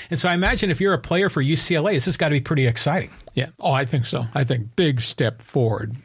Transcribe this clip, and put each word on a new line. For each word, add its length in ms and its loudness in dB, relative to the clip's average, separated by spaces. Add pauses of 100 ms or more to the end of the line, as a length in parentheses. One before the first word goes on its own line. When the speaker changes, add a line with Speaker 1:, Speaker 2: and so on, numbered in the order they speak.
Speaker 1:
and 100 -2
so 80 2
I 60 2
imagine 380 2
if 100 -2
you're 140 4
a 40 0
player 300 0
for 120 -2
U 140 2
C 200 2
L 120 2
A, 60 2
this 120 0
has 120 0
gotta 160 2
be 80 2
pretty 240 0
exciting. 460 0 (240)
Speaker 2:
Yeah. 140 -2 (100)
Oh, 120 0
I 140 2
think 220 0
so. 260 -4
I 120 0
think 300 -4
big 240 2
step 440 -2
forward. 600 -2